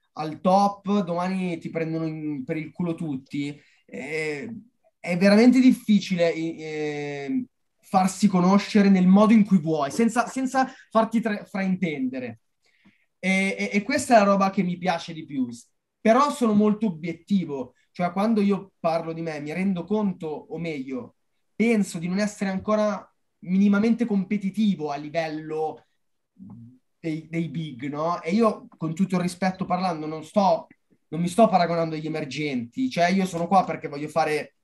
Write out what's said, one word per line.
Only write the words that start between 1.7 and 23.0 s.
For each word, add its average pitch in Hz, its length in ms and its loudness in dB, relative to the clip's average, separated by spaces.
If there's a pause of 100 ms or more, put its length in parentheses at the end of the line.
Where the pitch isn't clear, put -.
prendono 160 360 -4
in, 151 380 -6
per 160 120 -6
il 156 160 -8
culo 170 220 -4
tutti. 147 680 -8 (260)
Eh, 139 680 -8 (440)
è 175 180 -4
veramente 214 440 6
difficile, 185 720 4
eh, 156 1120 -6 (340)
farsi 190 480 2
conoscere 196 600 4
nel 185 180 6
modo 202 260 8
in 214 120 8
cui 190 140 4
vuoi, 151 320 -2
senza, 233 360 0
senza 262 400 -2 (240)
farti 220 300 2
tra-, 208 240 -4
fraintendere. 143 960 -4 (800)
E, 190 380 0
e, 202 140 -4
e 202 100 0
questa 262 340 2
è - 20 8
la 202 60 6
roba 196 260 2
che 196 120 0
mi 175 160 -4
piace 175 340 -4
di 156 120 -12
più. 131 260 -6
S-, - 180 -18 (320)
però 262 300 2
sono 233 240 0
molto 214 320 2
obiettivo, 160 880 -4 (180)
cioè 175 200 -4
quando 208 280 0
io 196 400 0
parlo 165 320 -2
di 165 100 -8
me 156 180 -8
mi 147 120 -8
rendo 180 320 -2
conto, 202 420 -2
o 151 320 -10
meglio, 135 580 -8 (380)
penso 214 440 0
di 170 100 -6
non 185 100 -2
essere 208 320 -4
ancora 208 540 -2 (360)